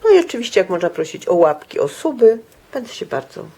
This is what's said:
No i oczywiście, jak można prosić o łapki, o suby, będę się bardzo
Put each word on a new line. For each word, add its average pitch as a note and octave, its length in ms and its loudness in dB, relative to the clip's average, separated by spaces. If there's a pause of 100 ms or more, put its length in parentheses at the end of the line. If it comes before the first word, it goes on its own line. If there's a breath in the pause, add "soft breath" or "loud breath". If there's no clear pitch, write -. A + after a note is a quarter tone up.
No A4 60 2
i F#4+ 100 8
oczywiście, A#3+ 400 -2
jak F#3 100 0
można F3 200 -2
prosić - 380 -8
o - 60 2
łapki, D#3 460 0
o - 80 -2
suby, A3+ 520 2 (340)
będę B3 160 -10
się - 160 -12
bardzo C3 400 -10 (120)